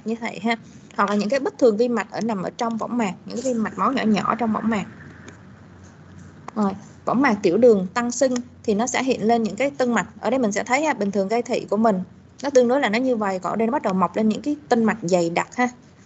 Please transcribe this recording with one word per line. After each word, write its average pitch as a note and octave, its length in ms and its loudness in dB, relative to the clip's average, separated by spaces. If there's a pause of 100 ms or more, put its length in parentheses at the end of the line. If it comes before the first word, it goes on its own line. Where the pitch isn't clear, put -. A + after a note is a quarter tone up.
như A3 160 -4
vậy A3 220 -8
ha. A#3 140 0 (400)
Hoặc G3+ 140 2
là G#3 60 0
những G#3 120 0
cái C4+ 120 0
bất G4+ 180 -4
thường A3+ 180 6
vi A#3+ 120 2
mạch A3+ 220 -2
ở, D#3+ 100 -6
nằm G#3 220 -2
ở E3+ 140 -6
trong A3+ 200 -4
võng A#3 220 -4
mạc, G3+ 140 0 (120)
những G#3 180 -8
cái C4 120 -2
vi A3+ 60 -2
mạch F#3+ 180 -4
máu G#3+ 140 0
nhỏ G#3 100 0
nhỏ G#3+ 360 2
trong A3 140 -2
võng G#3 160 -2
mạc. F#3 160 0 (1700)
Rồi, G3 140 2 (320)
võng B3 180 0
mạc A#3+ 200 4
tiểu F3 140 4
đường A3 380 6
tăng A#3+ 160 -2
sưng B3+ 240 0 (280)
thì A3 120 0
nó A3 120 0
sẽ - 160 0
hiện A#3+ 240 0
lên A#3 160 4
những G3 140 -4
cái C#4 140 -2
tưng B3 240 0
mạch. F#3 120 0 (140)
Ở A3 100 -2
đây C4 80 2
mình G#3+ 140 0
sẽ G3 120 -2
thấy C#4 200 0
ha, D4 100 0
bình G3+ 160 -2
thường F#3+ 180 0
gây A#3 140 0
thị A#3+ 280 -4
của G3+ 60 0
mình G#3+ 240 2 (420)
nó C#4 80 -4
tương B3+ 180 6
đối C4+ 120 2
là B3 80 2
nó G#3+ 100 0
như B3+ 180 0
vậy, G3 220 -2
còn F3+ 140 -4
ở - 40 -4
đây A3 100 0
nó A3+ 60 -2
bắt D4 100 -2
đầu G3 120 0
mọc F3+ 220 0
lên A3 120 2
những - 140 -2
cái D4 140 -2 (120)
tinh A3+ 160 2
mạch A3 180 2
dày E3+ 280 2
đặc F3 260 -4
ha. B3 120 2 (380)